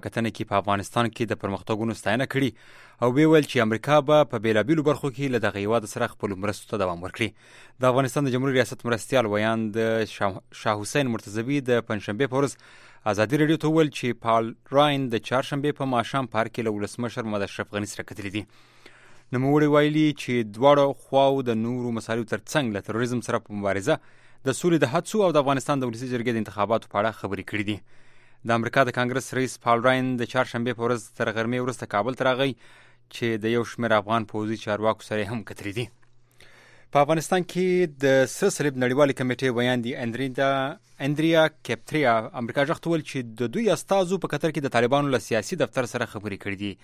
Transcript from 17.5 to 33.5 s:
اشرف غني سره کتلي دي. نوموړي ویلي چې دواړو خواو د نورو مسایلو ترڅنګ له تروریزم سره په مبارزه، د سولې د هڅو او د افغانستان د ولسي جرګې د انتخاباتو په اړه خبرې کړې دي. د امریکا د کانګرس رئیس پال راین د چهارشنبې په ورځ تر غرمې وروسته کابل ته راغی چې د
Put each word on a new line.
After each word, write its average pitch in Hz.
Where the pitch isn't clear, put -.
اشرف -
غني 101
سره -
کتلي 101
دي. 101
نوموړي 143
ویلي 151
چې 117
دواړو 139
خواو 135
د 110
نورو 123
مسایلو 113
ترڅنګ 131
له 98
تروریزم 120
سره 117
په 104
مبارزه، 98
د 135
سولې 170
د 135
هڅو 175
او 180
د 151
افغانستان 139
د 127
ولسي 120
جرګې 120
د 113
انتخاباتو 104
په 104
اړه 107
خبرې 95
کړې 104
دي. 107
د 113
امریکا 120
د 123
کانګرس 123
رئیس 127
پال 117
راین 131
د -
چهارشنبې 120
په 117
ورځ 120
تر 117
غرمې 113
وروسته 123
کابل 107
ته 139
راغی 131
چې 117
د 110